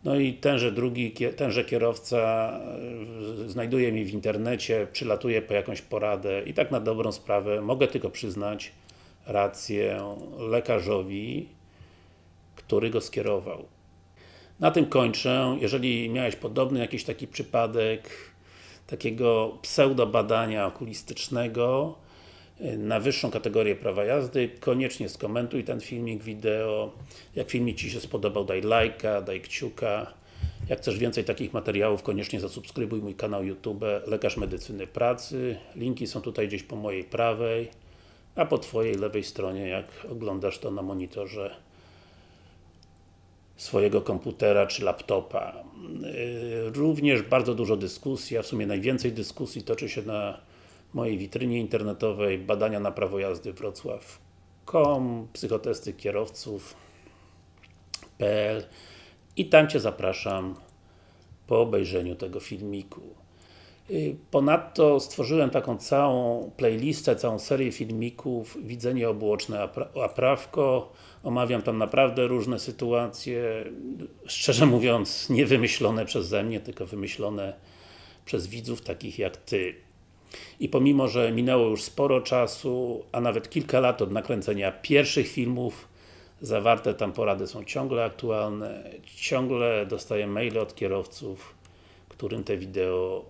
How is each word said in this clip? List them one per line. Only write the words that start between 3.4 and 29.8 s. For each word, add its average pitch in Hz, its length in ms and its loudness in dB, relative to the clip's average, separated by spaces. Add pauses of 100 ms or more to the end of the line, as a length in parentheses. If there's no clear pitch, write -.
y, 117 40 -8
znajduje 123 440 0
mnie 110 120 0
w 95 60 -4
internecie, 107 800 0
przylatuje 113 500 0
po 107 120 -4
jakąś 104 280 -2
poradę 101 600 -2
i - 120 -8
tak - 160 2
na 90 100 0
dobrą 110 320 0
sprawę 104 480 0
mogę 131 280 2
tylko - 220 -2
przyznać 101 640 -6 (540)
rację 101 920 0 (220)
lekarzowi, 107 1080 0 (1080)
który 107 340 0
go 113 100 0
skierował. 104 640 -4 (960)
Na 156 100 6
tym 165 160 4
kończę. 127 760 2
Jeżeli 117 500 0
miałeś 120 260 -2
podobny 131 440 0
jakiś 113 240 -4
taki - 220 -8
przypadek 113 840 0 (760)
takiego 117 760 0
pseudobadania 110 1040 4
okulistycznego, 120 1300 -2 (680)
y, 110 180 -4
na 107 220 0
wyższą 123 300 0
kategorię 107 460 2
prawa 104 280 0
jazdy, 127 440 2 (120)
koniecznie 127 480 0
skomentuj 117 560 -2
ten 117 160 -4
filmik 113 420 -6
wideo. 107 680 -2 (440)
Jak - 140 -4
filmik 120 260 0
Ci - 140 -6
się 110 100 -6
spodobał, 101 440 -2
daj 95 180 -2
lajka, 110 600 2
daj 95 180 -6
kciuka. 110 720 -4 (560)